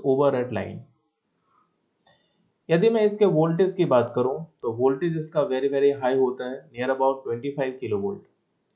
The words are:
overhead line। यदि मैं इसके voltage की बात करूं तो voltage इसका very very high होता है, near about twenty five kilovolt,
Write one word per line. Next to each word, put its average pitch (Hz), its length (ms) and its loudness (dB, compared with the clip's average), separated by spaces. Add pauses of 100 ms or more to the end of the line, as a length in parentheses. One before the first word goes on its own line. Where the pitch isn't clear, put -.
overhead 131 480 2
line। 98 240 -6 (1900)
यदि 170 220 4
मैं 226 120 2
इसके 208 240 2
voltage 165 480 2
की 175 100 0
बात 123 300 2
करूं 127 240 0 (240)
तो 117 100 -4
voltage 135 460 0
इसका 156 220 -4
very 131 320 0
very 139 220 4
high 131 260 0
होता 123 300 -2
है, - 200 -12
near 120 180 -6
about 135 380 2
twenty 120 320 -6
five 131 220 -4
kilovolt, 98 420 -4 (540)